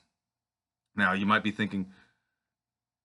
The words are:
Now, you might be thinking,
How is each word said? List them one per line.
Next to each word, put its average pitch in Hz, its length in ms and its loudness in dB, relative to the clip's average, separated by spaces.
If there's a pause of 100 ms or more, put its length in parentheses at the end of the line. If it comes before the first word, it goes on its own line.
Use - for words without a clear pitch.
(960)
Now, 95 160 2
you 98 140 -2
might 107 180 2
be 104 60 -2
thinking, 98 420 -4 (1120)